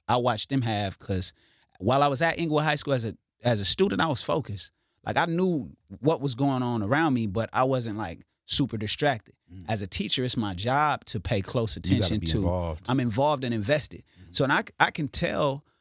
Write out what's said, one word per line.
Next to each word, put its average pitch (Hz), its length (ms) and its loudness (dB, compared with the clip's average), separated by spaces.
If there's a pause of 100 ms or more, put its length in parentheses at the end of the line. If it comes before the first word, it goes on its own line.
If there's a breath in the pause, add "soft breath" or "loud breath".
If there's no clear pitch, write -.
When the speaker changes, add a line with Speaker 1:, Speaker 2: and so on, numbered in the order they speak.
Speaker 1:
I 120 100 2
watched 120 320 0
them 135 120 0
have, 104 380 -2
'cause 92 340 -4 (460 soft breath)
while 127 220 4
I 143 60 6
was 135 140 0
at 165 180 2
Inglewood 151 240 2
High 151 120 2
School 143 180 -2
as 120 120 0
a, 104 100 -6 (280)
as 120 160 4
a 98 60 -2
student, 190 360 2
I 165 60 2
was - 140 -2
focused. 127 500 -4 (340)
Like, 110 120 0
I 156 80 4
knew 170 460 0 (280)
what 139 220 2
was 135 140 -2
going 131 280 0
on 120 180 0
around 139 320 2
me, 113 140 0
but 107 240 -2
I 120 140 2
wasn't, 117 320 -2
like, 90 280 -8 (200)
super 123 320 0
distracted. 110 560 -2 (200)
Speaker 2:
Mm. 92 140 -16
Speaker 1:
As 110 140 -2
a 98 60 -8
teacher, 190 360 -2
it's 127 140 -2
my 104 160 -2
job 131 520 0
to - 140 -6
pay 101 220 -2
close 113 340 -2
Speaker 3:
You 90 60 -10
gotta 92 160 2
Speaker 1:
attention 107 220 0
Speaker 3:
be 85 80 -2
Speaker 1:
to. 80 100 2
Speaker 3:
involved. 87 500 -2
Speaker 1:
I'm 131 120 2
involved 131 440 0
and 120 100 -2
invested. 110 500 -2
Speaker 2:
Mm-hmm. - 300 -20
Speaker 1:
So, 143 100 2
and 135 100 2
I, 196 100 2 (160)
I 143 120 4
can 151 160 -4
tell 143 560 -2 (180 soft breath)